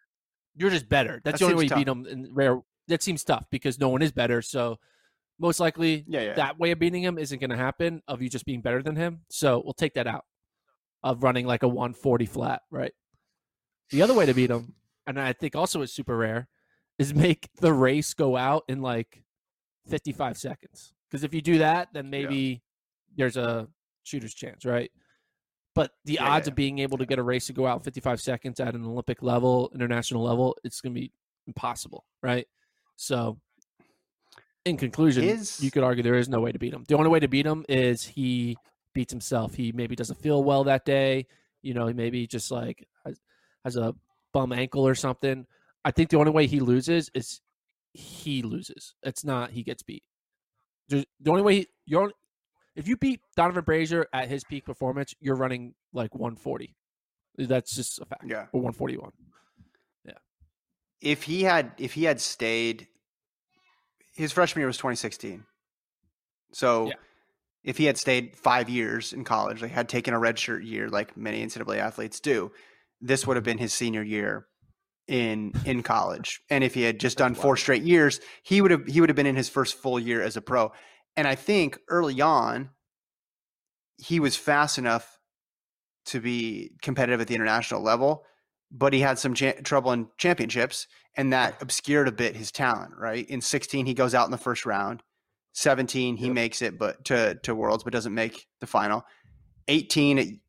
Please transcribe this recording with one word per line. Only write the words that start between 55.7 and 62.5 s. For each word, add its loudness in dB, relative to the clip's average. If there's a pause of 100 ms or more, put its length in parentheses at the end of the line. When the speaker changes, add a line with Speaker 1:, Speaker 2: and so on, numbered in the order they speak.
Speaker 1:
like, -6
one -6
forty. -10 (600)
That's -2
just -8
a -16
fact. -16
Speaker 2:
Yeah. -8
Speaker 1:
Or -2
one -4
forty-one. -8 (920)
Yeah. -20 (840)
Speaker 2:
If -2
he -2
had, 2
if -8
he -4
had 2
stayed, -4 (1300)